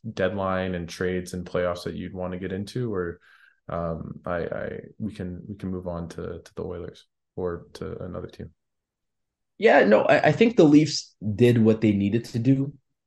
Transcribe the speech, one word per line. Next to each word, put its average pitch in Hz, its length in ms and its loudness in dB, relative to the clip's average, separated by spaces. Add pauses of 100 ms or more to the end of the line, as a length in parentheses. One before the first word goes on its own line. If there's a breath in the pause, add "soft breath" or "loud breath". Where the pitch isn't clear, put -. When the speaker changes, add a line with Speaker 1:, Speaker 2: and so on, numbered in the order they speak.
(140)
Speaker 1:
deadline 92 600 -2
and 85 140 -8
trades 90 460 -4
and 87 100 -8
playoffs 87 400 -4
that 85 120 -8
you'd 90 180 -10
wanna 90 240 -8
get 92 120 -8
into? 101 440 -6
Or, 87 260 -6 (480 soft breath)
um, 85 560 -8
I, 87 120 -6 (100)
I, - 320 -8 (200)
we 107 140 -8
can, 90 340 -10
we 101 100 -12
can 95 140 -8
move 92 160 -8
on 85 220 -8
to, 87 340 -12
to - 140 -20
the - 80 -8
Oilers 87 400 -12 (320)
or 87 380 -6
to 87 280 -10
another 87 260 -10
team. 87 240 -16 (1080)
Speaker 2:
Yeah, 226 260 6
no, 208 200 6
I, - 240 4
I 151 40 6
think 233 240 4
the 175 80 8
Leafs 151 500 4 (200)
did 117 280 6
what 107 200 4
they 107 100 4
needed 101 320 0
to - 140 -8
do. 135 340 2 (340)